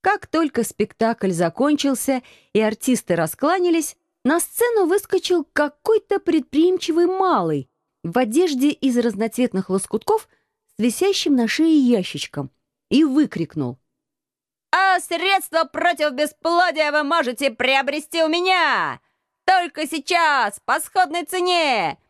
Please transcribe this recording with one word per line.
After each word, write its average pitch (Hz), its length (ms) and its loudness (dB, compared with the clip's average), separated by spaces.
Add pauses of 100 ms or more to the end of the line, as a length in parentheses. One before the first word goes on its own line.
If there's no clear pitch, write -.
Как 392 240 -2
только 311 380 -2
спектакль 226 640 -2
закончился 262 920 0 (300)
и 214 80 2
артисты 220 560 0
раскланялись, 330 800 0 (280)
на 320 160 2
сцену 453 460 0
выскочил 359 680 0
какой-то 403 680 0
предприимчивый 339 880 0
малый 262 640 0 (320)
в 170 160 -6
одежде 277 520 2
из 254 280 0
разноцветных 220 680 -2
лоскутков 214 600 -2 (480)
с 208 60 -4
висящим 294 540 0
на 233 120 2
шее 320 300 2
ящичком 185 720 0 (400)
и 277 140 4
выкрикнул: 170 760 -2 (920)
«А 370 280 2
средства 339 640 -2
против 320 480 -2
бесплодия 311 800 0
вы 302 100 0
можете 277 480 -2
приобрести 277 720 -2
у 320 60 2
меня! 311 720 0 (440)
Только 349 420 0
сейчас, 294 760 -2
по 285 160 -2
сходной 349 440 -2
цене! 320 760 -2 (120)